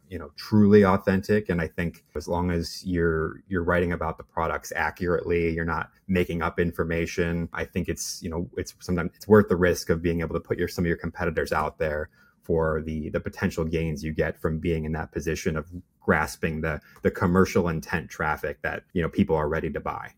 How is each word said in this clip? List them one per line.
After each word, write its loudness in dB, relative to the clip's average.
you -10
know, -10
truly 8
authentic. 2
And 0
I 0
think -6
as -8
long 0
as -4
you're, 0
you're -2
writing 2
about -4
the -18
products -4
accurately, 0
you're -2
not -2
making 0
up -2
information, -2
I -6
think -4
it's, -8
you -6
know, -6
it's -8
sometimes -4
it's -14
worth 8
the 4
risk 2
of 2
being 0
able -4
to -2
put -4
your, 0
some -2
of 2
your 2
competitors -4
out -2
there -2
for 0
the, -6
the -4
potential -4
gains -2
you -6
get -2
from -2
being -2
in -4
that -6
position -4
of -6
grasping 0
the, -2
the 4
commercial 4
intent -4
traffic -4
that, -6
you 0
know, -2
people 2
are 0
ready -2
to -8
buy. -8